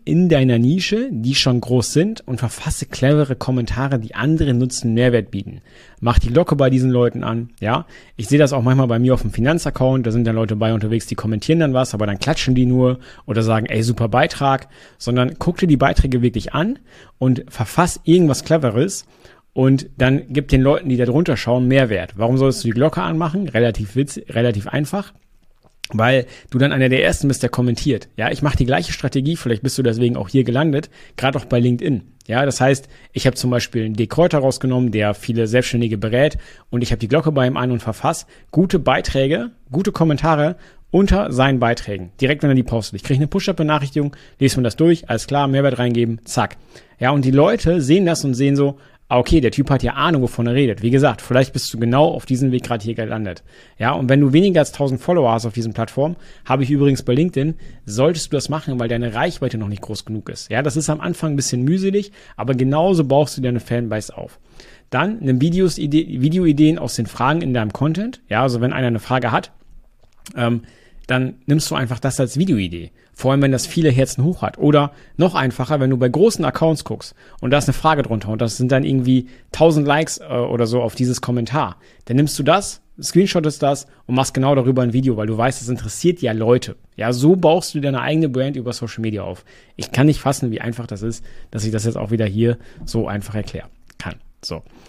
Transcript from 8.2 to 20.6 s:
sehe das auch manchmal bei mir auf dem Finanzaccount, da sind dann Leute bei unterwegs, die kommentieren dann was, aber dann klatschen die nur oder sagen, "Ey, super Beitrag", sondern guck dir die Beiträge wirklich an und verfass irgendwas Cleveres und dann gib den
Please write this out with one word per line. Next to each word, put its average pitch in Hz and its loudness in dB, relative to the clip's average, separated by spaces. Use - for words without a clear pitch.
sehe 147 4
das 147 4
auch 127 0
manchmal 131 4
bei 117 2
mir 127 4
auf 123 2
dem 101 -4
Finanzaccount, 131 0
da 117 2
sind 117 2
dann 113 0
Leute 110 -2
bei 110 0
unterwegs, 110 -2
die - -8
kommentieren 110 0
dann 147 2
was, 127 0
aber 107 -2
dann 101 -4
klatschen 139 0
die 127 4
nur 127 2
oder 110 -2
sagen, 110 0
"Ey, 110 -2
super 117 0
Beitrag", 135 0
sondern 123 -2
guck - -2
dir 185 2
die 147 6
Beiträge 127 2
wirklich 113 -2
an 202 -2
und 127 0
verfass - -2
irgendwas 160 4
Cleveres 151 0
und 135 2
dann 131 2
gib 135 -4
den 131 4